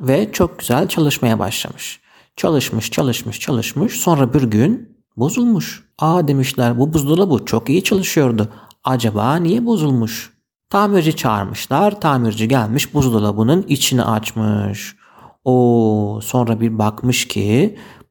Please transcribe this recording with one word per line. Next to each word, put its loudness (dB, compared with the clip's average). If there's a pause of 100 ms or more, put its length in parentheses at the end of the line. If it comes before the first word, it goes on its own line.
ve 0
çok -2
güzel 0
çalışmaya 0
başlamış. -8 (340)
Çalışmış, -2
çalışmış, -4
çalışmış. -2
Sonra 2
bir 2
gün 0 (200)
bozulmuş. 0 (160)
"Aa," 2
demişler, 0
"bu 2
buzdolabı 2
çok -2
iyi 2
çalışıyordu. 0 (340)
Acaba 0
niye 0
bozulmuş?" -2 (360)
Tamirci 2
çağırmışlar. -2
Tamirci 0
gelmiş, 0
buzdolabının 2
içini 0
açmış. -2 (480)
O 2
sonra 0
bir -2
bakmış -2
ki 0 (340)